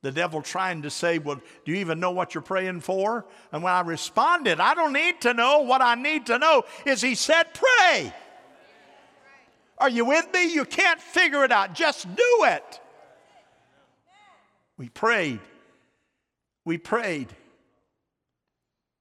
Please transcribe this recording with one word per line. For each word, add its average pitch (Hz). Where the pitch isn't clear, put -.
The 139
devil 156
trying 180
to 147
say, 170
"Well, 147
do 151
you 175
even 165
know 180
what 180
you're 160
praying 185
for?" 202
And 156
when 180
I 180
responded, 214
"I 208
don't 320
need 339
to 240
know. 254
What 262
I 240
need 285
to 240
know 294
is 254
he 247
said, 330
'Pray.'" 370
Are 277
you 233
with 311
me? 359
You 302
can't 339
figure 294
it 254
out. 196
Just 302
do 480
it. -
We 123
prayed. 170
We 170
prayed. 170